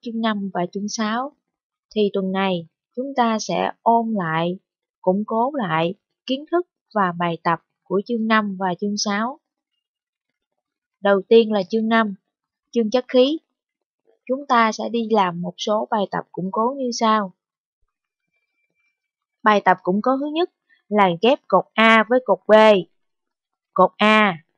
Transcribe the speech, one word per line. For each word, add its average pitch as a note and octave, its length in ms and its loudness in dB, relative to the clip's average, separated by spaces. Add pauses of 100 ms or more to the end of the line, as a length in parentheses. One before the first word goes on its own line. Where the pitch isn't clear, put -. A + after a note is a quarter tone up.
chương A3+ 200 -8
năm G#3 320 -4
và F3+ 180 -4
chương G3+ 160 -8
sáu. A3+ 440 -6 (640)
Thì G#3 180 2
tuần F#3+ 180 -2
này, F#3 360 -2 (280)
chúng C4+ 200 -8
ta A3+ 240 0
sẽ F#3 320 -2 (100)
ôn A3+ 320 0
lại, E3+ 440 -4 (440)
củng G3 260 0
cố A#3 280 -2
lại E3+ 380 -2 (320)
kiến C4+ 260 -6
thức F4 160 0 (260)
và F#3+ 180 0
bài E3+ 320 -4
tập E3+ 160 0 (240)
của F#3+ 220 -4
chương A3 220 -4
năm G#3 320 0
và F#3 200 -2
chương G#3 180 -4
sáu. G#3+ 420 -6 (1600)
Đầu G3 260 2
tiên A3+ 240 4
là G3+ 180 -2
chương A3 180 -2
năm, A3 280 0 (560)
chương A3+ 180 -2
chất B3 180 -2
khí. C4+ 320 2 (840)
Chúng C#4 220 -6
ta A3+ 240 2
sẽ A3 180 -8
đi A3+ 220 -4
làm F3+ 300 0
một F3+ 160 -8
số G#3+ 340 -2
bài G#3 200 -2
tập F3 200 -6
củng F#3 200 -8
cố A#3+ 260 -2
như B3+ 160 -4
sau. G#3+ 400 0 (2000)
Bài G#3+ 220 4
tập F#3 180 4
củng G3 180 -2
cố B3+ 160 0
thứ C#4 160 -6
nhất E4+ 160 -2 (400)
là G3+ 200 4 (120)
ghép B3+ 260 2
cột F3+ 260 2
A A3+ 360 4
với B3 160 4
cột F#3+ 220 0
B. G#3+ 60 6 (1200)
Cột F#3 240 4
A, G#3+ 400 2 (200)